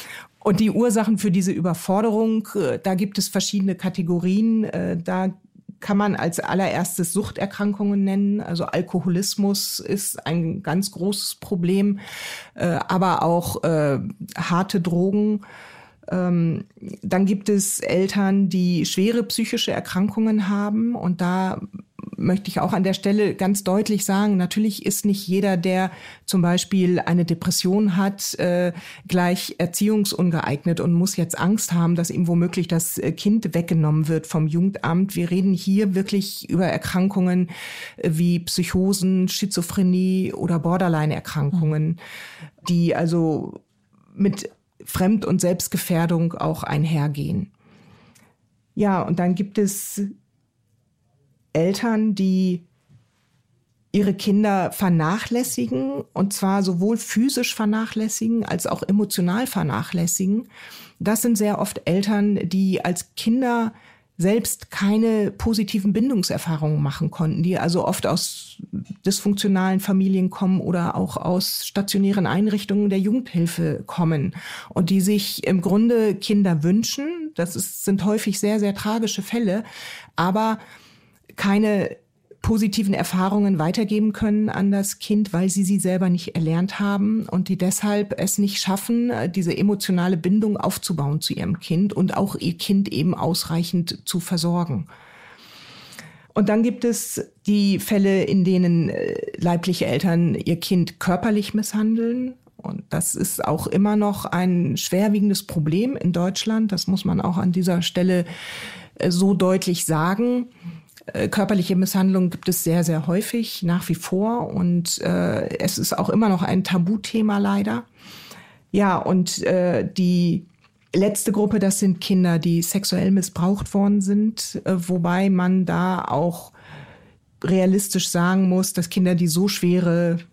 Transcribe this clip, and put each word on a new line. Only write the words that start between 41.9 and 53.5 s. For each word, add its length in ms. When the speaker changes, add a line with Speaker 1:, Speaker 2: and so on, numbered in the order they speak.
Speaker 1:
die 260
also 640
mit 340
Fremd- 420
und 160
Selbstgefährdung 920
auch 300
einhergehen. 880
Ja, 280
und 180
dann 160
gibt 220
es 440
Eltern, 600
die 480